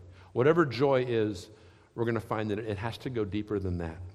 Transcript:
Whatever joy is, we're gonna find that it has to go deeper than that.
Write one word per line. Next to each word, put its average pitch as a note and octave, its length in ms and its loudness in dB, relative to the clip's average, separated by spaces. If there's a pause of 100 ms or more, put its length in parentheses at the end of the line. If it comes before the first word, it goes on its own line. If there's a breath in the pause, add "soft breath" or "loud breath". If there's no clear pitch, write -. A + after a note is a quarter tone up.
(320 loud breath)
Whatever D#3+ 320 6
joy C3 420 2
is, G#2+ 420 0 (480 loud breath)
we're A#2 80 0
gonna A2+ 160 0
find A2 300 -2
that G2+ 100 -2
it A2 180 -4
has A#2 200 -6
to C#3+ 120 -8
go A2+ 140 -2
deeper G#2 340 -4
than F#2 200 -2
that. E2 200 -6 (160)